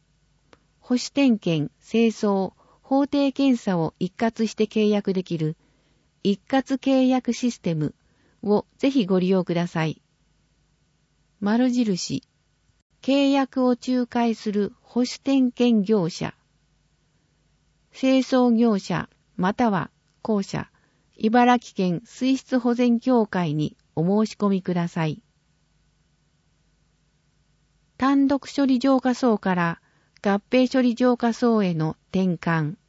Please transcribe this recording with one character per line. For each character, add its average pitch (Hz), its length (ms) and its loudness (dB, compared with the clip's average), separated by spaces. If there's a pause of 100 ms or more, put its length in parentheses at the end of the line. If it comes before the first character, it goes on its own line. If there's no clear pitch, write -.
(800)
保 - 140 -4
守 240 80 -2 (100)
点 262 260 2
検、 160 340 -2 (120)
清 233 220 2
掃、 202 460 -2 (280)
法 277 280 0
定 277 240 0
検 269 280 0
査 185 160 -2
を 160 220 -2
一 185 180 -6
括 226 300 -2
し - 80 -10
て 214 120 0
契 214 220 0
約 202 240 0
で 185 120 -4
き 175 120 -6
る 160 200 -4 (680)
一 196 260 -2
括 269 300 -2
契 262 300 2
約 254 240 0
シ 240 180 -4
ス - 80 -10
テ 170 160 -4
ム 151 200 -4 (480)
を 202 240 0 (120)
ぜ 277 120 0
ひ 269 160 0
ご 185 120 2
利 180 100 0
用 185 160 2
く 180 100 -4
だ 175 120 0
さ 160 200 -4
い。 151 140 -8 (1400)
丸 233 300 0
印、 208 520 -2 (800)
契 277 280 2
約 269 360 0
を 247 40 2
仲 247 360 -2
介 233 280 -2
す - 160 -6
る 202 300 -2
保 - 200 -6
守 247 100 -2 (120)
点 262 300 2
検 226 340 2
業 202 220 0
者、 - 260 -8 (1600)
清 262 200 2
掃 247 340 2
業 220 260 2
者、 - 300 -6 (280)
ま 180 180 -2
た 233 160 2
は 170 200 -2 (300)
公 202 220 -2
社、 - 280 -10 (460)
茨 240 420 2
城 - 160 -14
県 180 300 -2
水 262 320 -2
質 262 220 -4
保 240 160 0
全 240 260 2
協 240 260 2
会 170 280 -2
に 151 200 -2 (200)
お 156 80 -2
申 208 280 0
し - 60 -18
込 202 140 0
み 185 120 0
く 180 120 -4
だ 170 140 -2
さ 160 180 -4
い。 - 160 -8 (2750)
単 277 300 2
独 277 280 0
処 277 120 2
理 254 120 2
浄 269 220 2
化 254 140 0
槽 233 240 0
か 185 160 -2
ら 170 260 -2 (420)
合 202 280 0
併 254 200 2
処 262 120 2
理 240 120 2
浄 247 220 2
化 233 160 -2
槽 226 300 0
へ 180 100 0
の 156 240 -2 (160)
転 185 240 0
換。 160 380 -2 (140)